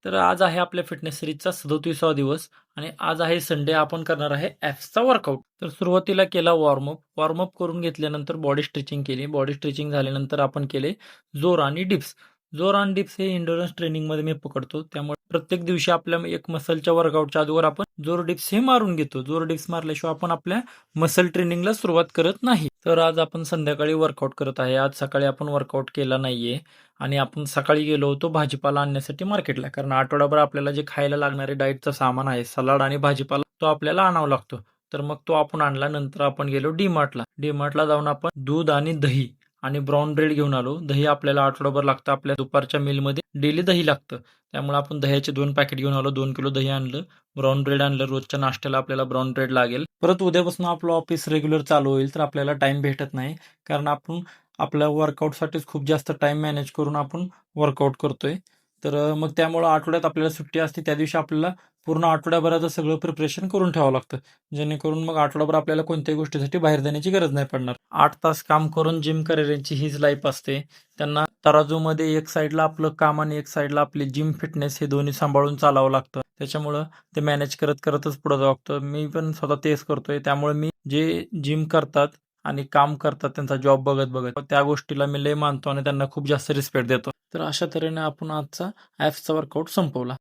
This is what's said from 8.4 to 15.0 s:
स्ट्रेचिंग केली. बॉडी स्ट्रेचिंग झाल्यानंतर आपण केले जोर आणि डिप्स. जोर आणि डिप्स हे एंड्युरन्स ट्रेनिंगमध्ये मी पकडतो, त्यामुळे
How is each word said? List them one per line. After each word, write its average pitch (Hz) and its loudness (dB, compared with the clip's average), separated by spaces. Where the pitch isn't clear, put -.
स्ट्रेचिंग 143 -6
केली. 135 -4
बॉडी 143 -2
स्ट्रेचिंग 147 -4
झाल्यानंतर 139 -2
आपण 139 0
केले 139 -4
जोर 170 2
आणि 151 0
डिप्स. 185 -2
जोर 185 2
आणि 202 2
डिप्स 196 -4
हे 190 -2
एंड्युरन्स 170 -2
ट्रेनिंगमध्ये 156 -2
मी 156 -2
पकडतो, 143 -8
त्यामुळे 147 -8